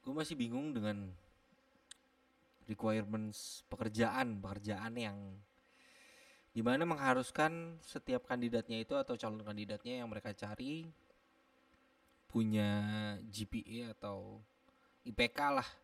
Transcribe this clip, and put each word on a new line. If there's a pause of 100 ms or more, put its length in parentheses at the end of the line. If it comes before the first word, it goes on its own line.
Gue
masih
bingung
dengan (1600)
requirements
pekerjaan,
pekerjaan
yang (1400)
dimana
mengharuskan
setiap
kandidatnya
itu
atau
calon
kandidatnya
yang
mereka
cari (1400)
punya (640)
G
P (160)
A
atau (640)
I
P
K (100)
lah. (180)